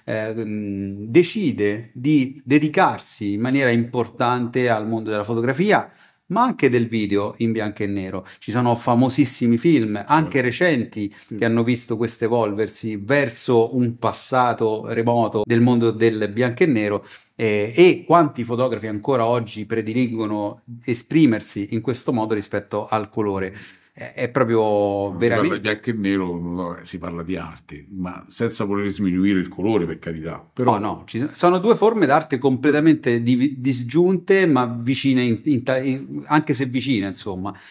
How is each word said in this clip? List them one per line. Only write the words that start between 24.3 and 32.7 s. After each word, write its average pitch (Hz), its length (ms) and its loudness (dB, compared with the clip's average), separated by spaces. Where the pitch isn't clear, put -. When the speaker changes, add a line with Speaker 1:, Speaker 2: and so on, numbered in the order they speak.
Speaker 2:
Quando 101 520 0
si 90 60 -8
Speaker 1:
veramente 107 360 2
Speaker 2:
parla - 0 -
di 104 40 -6
bianco - 80 -4
e 123 40 -4
nero, 98 460 -2
no, 87 440 -6
si - 140 -14
parla 85 260 -10
di 90 120 -6
arte, 80 560 -14
ma 90 360 -10
senza 117 360 -4
voler 101 260 -2
sminuire 98 500 2
il 87 100 -2
colore, 101 360 0
per 80 140 -8
carità. 80 520 -10
Però 123 240 0
Speaker 1:
Oh, - 40 -2
no, 95 260 -6
ci - 140 -8
sono, 147 140 -4
sono 175 260 2
due 214 160 4
forme 214 320 4
d'arte 147 320 2
completamente 139 800 2